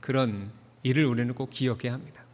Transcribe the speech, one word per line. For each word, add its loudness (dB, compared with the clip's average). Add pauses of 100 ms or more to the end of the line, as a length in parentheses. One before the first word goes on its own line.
그런 0 (320)
일을 4
우리는 2
꼭 -6
기억해야 -2
합니다. -12